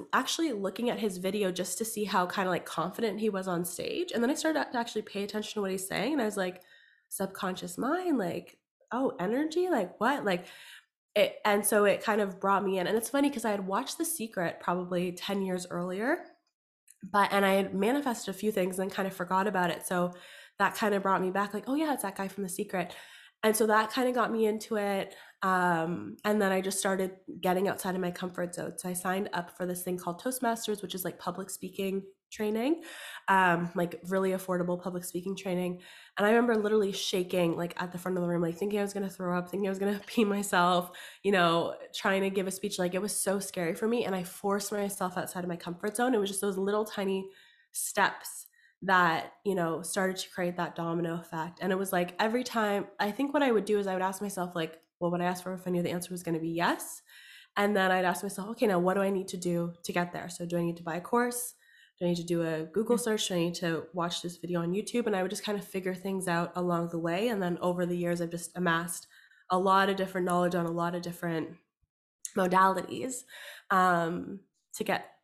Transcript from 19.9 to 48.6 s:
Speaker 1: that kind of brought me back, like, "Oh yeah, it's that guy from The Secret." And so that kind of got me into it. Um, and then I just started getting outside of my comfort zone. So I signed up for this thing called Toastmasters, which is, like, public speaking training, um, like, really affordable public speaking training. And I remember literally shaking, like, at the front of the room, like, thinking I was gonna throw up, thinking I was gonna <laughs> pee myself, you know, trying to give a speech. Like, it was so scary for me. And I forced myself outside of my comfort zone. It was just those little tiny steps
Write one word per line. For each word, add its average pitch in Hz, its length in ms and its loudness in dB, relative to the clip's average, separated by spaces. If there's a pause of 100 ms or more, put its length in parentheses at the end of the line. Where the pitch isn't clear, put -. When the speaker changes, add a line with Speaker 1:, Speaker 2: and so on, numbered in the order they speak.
Speaker 1:
that 196 160 4
kind 208 200 2
of 190 80 0
brought 190 180 4
me 185 100 0
back, 202 220 -2
like, 208 160 -6
"Oh 269 60 -2
yeah, 302 180 2
it's 254 100 -4
that 190 140 -6
guy 196 120 -4
from 196 160 -6
The 185 40 -4
Secret." 196 460 -4 (480)
And 214 120 6
so 214 120 4
that 220 240 4
kind 254 180 2
of 247 60 2
got 220 180 2
me 220 140 4
into 214 300 -2
it. 202 380 -2 (280)
Um, 175 840 2
and 214 160 4
then 190 100 4
I 190 120 2
just 196 160 -4
started 190 400 0 (220)
getting 185 280 2
outside 180 260 -2
of 185 60 -2
my 180 100 -2
comfort 175 440 -6
zone. 165 240 -8
So 180 100 -8
I 180 60 -4
signed 190 400 -2
up 180 200 -6
for 180 120 -6
this 180 160 -4
thing 180 160 -4
called 175 240 -6
Toastmasters, 226 580 -2
which - 140 -8
is, - 100 -6
like, 170 140 -6
public 185 320 -8
speaking 190 560 -6 (240)
training, 226 520 -2 (460)
um, 175 460 6
like, 175 340 -2
really 190 220 2
affordable 180 500 0
public 180 240 -6
speaking 185 320 -6
training. 180 460 -2 (340)
And 202 100 2
I 214 40 6
remember 233 260 6
literally 208 360 4
shaking, 180 640 2
like, 175 240 -4
at 180 120 -6
the 180 60 -8
front 185 200 -2
of 175 40 0
the 170 60 0
room, 175 140 2
like, 170 140 0
thinking 208 220 0
I 202 40 2
was 202 120 -2
gonna 196 160 -2
throw 180 260 -2
up, 180 120 -2
thinking 202 200 -2
I - 20 0
was 190 80 -2
gonna 202 240 0
<laughs> - 40 -20
pee 226 180 2
myself, 180 720 2 (260)
you 196 100 2
know, 170 440 4 (180)
trying 196 280 0
to 196 80 0
give 190 160 0
a 190 40 -2
speech. 202 280 -4
Like, 180 160 0
it 190 80 -2
was 202 140 -2
so 196 220 0
scary 180 360 -2
for 220 140 0
me. 240 160 2
And 196 100 -2
I 180 100 -2
forced 202 480 -4
myself 196 440 -2
outside 180 280 -6
of 180 40 -4
my 170 80 -4
comfort 175 400 -6
zone. 247 180 2
It 214 40 4
was 202 120 0
just 196 100 -6
those 196 180 -2
little 208 260 0
tiny 196 460 -2 (420)
steps - 720 -2 (360)